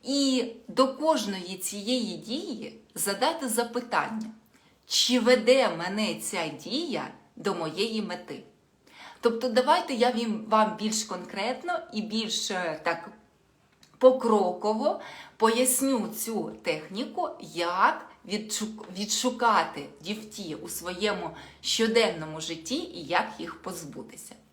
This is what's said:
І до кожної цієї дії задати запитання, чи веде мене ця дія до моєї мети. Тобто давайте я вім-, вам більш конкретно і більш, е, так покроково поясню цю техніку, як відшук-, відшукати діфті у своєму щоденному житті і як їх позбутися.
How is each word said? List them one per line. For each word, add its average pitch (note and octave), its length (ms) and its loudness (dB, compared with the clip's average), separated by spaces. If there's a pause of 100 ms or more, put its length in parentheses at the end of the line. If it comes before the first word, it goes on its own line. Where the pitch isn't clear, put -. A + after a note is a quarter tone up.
І C4+ 440 2 (220)
до C4 260 2
кожної G3 600 0
цієї G3+ 600 -4
дії G#3+ 640 -8 (160)
задати C4 540 0
запитання, A3 840 -2 (560)
чи - 340 4
веде A#3+ 480 6
мене F3+ 460 -2
ця E3 340 -4
дія F#3+ 600 -6 (280)
до - 180 -2
моєї F#3+ 480 -2
мети. F3 400 -8 (760)
Тобто A#3 280 2
давайте C4 460 4
я A#3+ 180 4
вім-, A3 360 -2
вам G#3+ 300 4
більш G#3+ 260 -2
конкретно G#3+ 760 -4 (120)
і G#3+ 100 -4
більш, A3 480 -4
е, F3 340 -4
так E3 260 -2 (880)
покроково A3 1000 4 (360)
поясню B3 720 4
цю G#3+ 420 -4 (120)
техніку, F#3+ 680 -4 (260)
як F3+ 520 2 (220)
відшук-, G#3+ 560 -6 (140)
відшукати G#3 880 2 (140)
діфті G3+ 540 -8
у D#3 140 -12
своєму F#3 640 -4 (300)
щоденному F#3+ 800 2
житті E3 360 -6
і F3 280 -8
як F3+ 240 2 (100)
їх - 240 -12
позбутися. D#3+ 720 -14 (180)